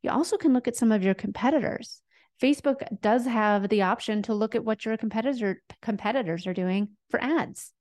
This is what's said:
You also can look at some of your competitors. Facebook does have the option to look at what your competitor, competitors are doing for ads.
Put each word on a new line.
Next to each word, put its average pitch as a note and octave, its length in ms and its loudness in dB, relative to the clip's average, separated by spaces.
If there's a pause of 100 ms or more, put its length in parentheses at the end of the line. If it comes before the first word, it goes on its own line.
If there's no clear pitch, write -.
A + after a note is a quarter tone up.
You B3+ 80 -2
also E4+ 260 0
can C#4+ 160 4
look B3 140 2
at A#3+ 80 -4
some A3+ 160 4
of G#3 120 4
your F#3+ 120 4
competitors. - 880 -2 (360)
Facebook C#4 440 2 (180)
does B3 240 2
have G#3 440 2
the G#3+ 120 4
option G#3 400 0
to G#3+ 140 -2
look A3 180 -2
at A#3 100 -2
what A3 220 -4
your A3 100 -2
competitor, A3+ 680 -2 (180)
competitors G3 640 -2
are F#3 80 -4
doing F#3+ 360 -2 (200)
for - 100 0
ads. - 600 -4